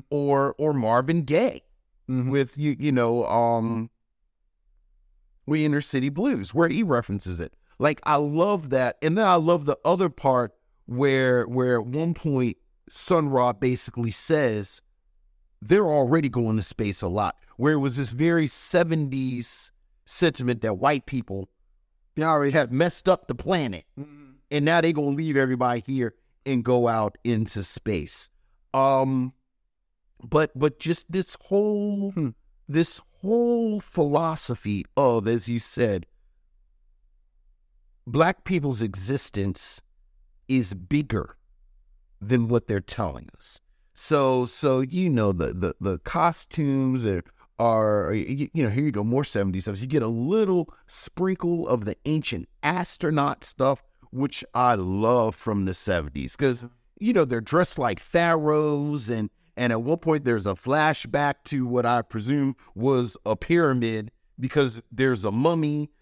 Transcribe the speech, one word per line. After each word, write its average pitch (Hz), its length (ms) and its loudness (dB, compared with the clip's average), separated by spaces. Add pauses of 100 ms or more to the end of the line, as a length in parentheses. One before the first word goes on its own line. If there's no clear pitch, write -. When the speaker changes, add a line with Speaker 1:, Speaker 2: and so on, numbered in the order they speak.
Speaker 1:
or, 143 480 2
or 151 160 0
Marvin 131 480 2
Gaye 151 400 0 (480)
Speaker 2:
Mm-hmm. 127 220 0
Speaker 1:
with, 139 260 0
you, 147 220 0
you 147 120 0
know, 120 360 2
um, 113 640 0 (1500)
We 151 200 0
Inner 147 160 2
City 135 280 -2
Blues, 165 460 -2
where 165 120 4
he 170 140 0
references 107 580 -2
it. - 140 -10 (260)
Like, 147 260 0
I 151 100 2
love 156 560 0
that. 127 320 0
And 160 140 2
then 220 100 4
I 185 80 6
love 160 300 2
the 143 200 0
other 175 240 2
part 127 420 0 (360)
where, 127 580 2
where 127 340 2
at 107 60 -4
one 156 300 -2
point 131 420 0 (320)
Sun 160 400 0
Ra 123 240 2
basically 120 560 -2
says, 113 720 -2 (800)
"They're 180 240 4
already 147 420 2
going 113 300 0
to 104 60 -2
space 104 400 -4
a 98 40 -2
lot," 95 280 0 (220)
where 151 160 4
it 151 40 2
was 135 180 -2
this 135 140 -4
very 156 380 2
seventies 135 1200 -2 (360)
sentiment 123 540 0
that 104 180 -2
white 139 260 0
people 98 440 -8 (680)
Speaker 2:
They 151 60 0
already 147 280 4
Speaker 1:
have 135 200 2
messed 160 360 0
up - 200 2
the 123 80 -4
planet. 139 500 -4 (120)
Speaker 2:
Mm-hmm. 143 340 -18 (180)
Speaker 1:
And 143 160 0
now 165 160 4
they 165 100 4
gonna 147 180 0
leave 147 280 0
everybody 123 480 2
here 127 300 -4 (320)
and 127 160 0
go 123 240 4
out 110 360 0
into 110 380 -2
space. - 680 -6 (440)
Um, 135 600 0 (880)
but, 147 340 2
but 151 220 0
just - 320 -6
this 185 300 -4
whole, 202 680 0
Speaker 2:
Hmm. 156 180 -2 (380)
Speaker 1:
this 160 320 0 (220)
whole 233 580 0
philosophy 147 1040 -2 (120)
of, 117 320 4
as 117 200 0
you 120 120 -2
said, 104 480 -2 (2000)
black 160 380 2
people's 143 360 0
existence 98 1000 -4 (640)
is 127 260 0
bigger 110 640 -4 (840)
than 117 280 0
what 117 200 0
they're 104 120 -2
telling 80 580 -8
us. - 240 -20 (320)
So, 131 540 0
so, 131 340 -2
you 175 280 -2
know, 107 240 0
the, 76 200 -4
the, 90 280 -4
the 92 180 -4
costumes 135 1040 -2
are, 95 180 -2 (360)
are, 107 520 2
y-, 127 420 -4
you 160 100 0
know, 113 60 2
here 123 160 0
you 151 60 0
go, 104 120 -2
more 123 200 0
seventies 95 400 -2
stuff. 101 180 -6
You 131 60 -8
get 135 160 0
a 110 40 -2
little 175 640 0 (120)
sprinkle 175 840 -4
of 113 180 0
the 104 200 -6
ancient 143 420 -4 (140)
astronaut 151 840 -2
stuff, 135 400 0 (280)
which 131 320 -4 (100)
I 123 220 4
love 110 600 2
from 101 300 -2
the 92 80 -2
seventies, 73 640 -4
'cause, 123 300 0 (340)
you 220 140 0
know, 165 120 6
they're 120 160 -2
dressed 160 380 0
like 113 200 -2
pharaohs, 151 1080 0
and, 110 220 -2 (260)
and 120 160 0
at 113 80 0
one 147 160 0
point 156 280 0
there's 113 200 0
a 98 80 0
flashback 143 840 0 (100)
to 131 200 -4
what 123 220 0
I 120 160 2
presume 135 520 -2 (200)
was 123 500 0
a 107 100 0
pyramid 123 760 0 (280)
because 127 400 0 (120)
there's 120 340 0
a 101 60 0
mummy. 147 580 0 (120)